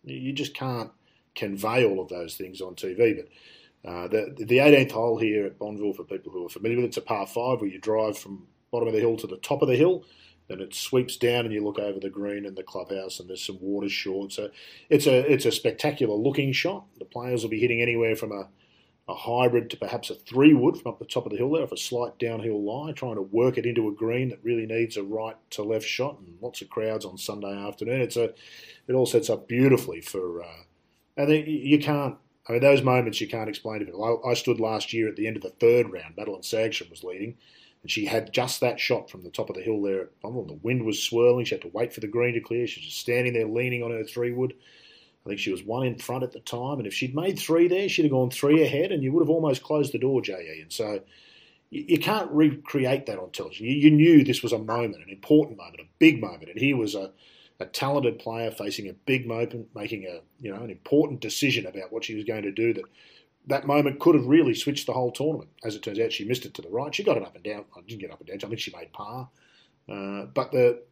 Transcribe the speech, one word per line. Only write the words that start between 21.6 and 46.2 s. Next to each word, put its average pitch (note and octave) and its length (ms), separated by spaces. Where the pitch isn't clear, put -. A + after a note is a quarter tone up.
off - 100
a - 40
slight A#2+ 420
downhill A2 440
lie, C#3 300
trying A#2+ 240
to G2 60
work A#2 360
it A2+ 80
into A2+ 220
a G#2 40
green A#2 360
that - 160
really A2+ 220
needs A2+ 300
a G2+ 60
right A2 340
to - 120
left A2 240
shot, C#3+ 320
and F2 220
lots A#2+ 220
of - 80
crowds A2 340
on F#2 140
Sunday G2+ 340
afternoon. G#2 480
It's A#2 160
a, A#2 160
it B2+ 80
all B2+ 120
sets A#2 220
up G#2+ 200
beautifully B2 520
for, F2 420
uh, E2+ 200
and C#3+ 120
then D3+ 180
y-, D3+ 180
you D3 140
can't, C#3+ 380
I A#2 40
mean, A#2+ 100
those C#3 200
moments B2 380
you G#2+ 80
can't A2 200
explain G#2+ 320
to G2+ 40
people. G#2+ 400
I, B2+ 60
I A#2+ 40
stood A#2 260
last A2 320
year A2+ 160
at G#2 80
the G#2+ 100
end A2+ 100
of G2 60
the F#2 80
third A#2 420
round. E2 240
Madeline G#2 260
Sagstrom - 480
was - 140
leading, F#2+ 320
and - 80
she G#2 160
had A2 260
just B2+ 280
that A#2+ 180
shot - 320
from F#2 120
the F2 80
top - 200
of - 60
the F#2+ 60
hill G#2 200
there F#2+ 200
at - 180
Bonville. A#2 240
The D#2 180
wind A#2+ 220
was G#2+ 180
swirling. A#2+ 420
She A2 120
had - 60
to - 100
wait A2+ 200
for - 80
the G#2+ 60
green A#2+ 280
to A#2 60
clear. A#2 260
She - 140
was - 60
just - 140
standing B2 320
there A2+ 160
leaning A#2+ 340
on A#2 80
her A2+ 140
three A#2+ 280
wood. B2+ 220
I - 40
think G2+ 120
she G2+ 120
was F2+ 100
one A#2+ 240
in A#2+ 120
front B2+ 260